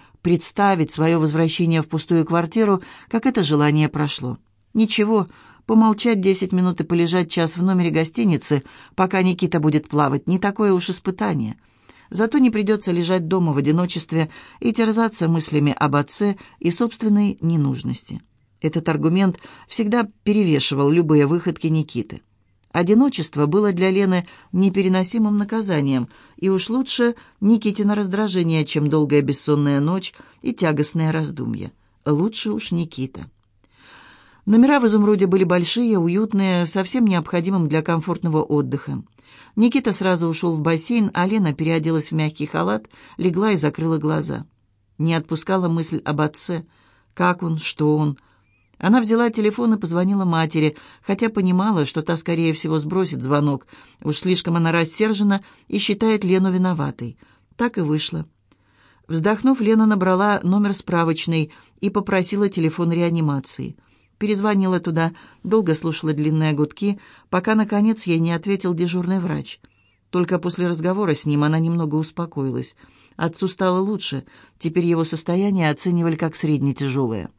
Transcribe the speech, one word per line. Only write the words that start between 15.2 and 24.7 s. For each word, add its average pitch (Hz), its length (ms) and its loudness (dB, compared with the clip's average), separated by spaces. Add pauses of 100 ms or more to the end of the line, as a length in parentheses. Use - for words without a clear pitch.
мыслями 151 500 0
об 143 160 0
отце 196 420 0 (220)
и 175 140 0
собственной 208 680 0
ненужности. 139 800 -2 (400)
Этот 160 280 -2
аргумент 165 500 2 (300)
всегда 220 400 0 (160)
перевешивал 147 680 2
любые 151 360 4
выходки 170 420 -2
Никиты. 156 540 -4 (500)
Одиночество 175 720 2
было 202 260 2
для 185 180 2
Лены 185 360 2 (260)
непереносимым 190 840 2